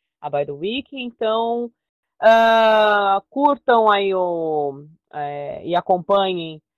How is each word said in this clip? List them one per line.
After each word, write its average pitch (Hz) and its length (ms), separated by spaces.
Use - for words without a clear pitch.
A 151 100
bye 143 160
do 143 120
week. 214 340
Então, 233 800
ah, 214 1080
curtam 269 600
aí 202 240
o, 160 680
é, 143 520
e 170 120
acompanhem 180 840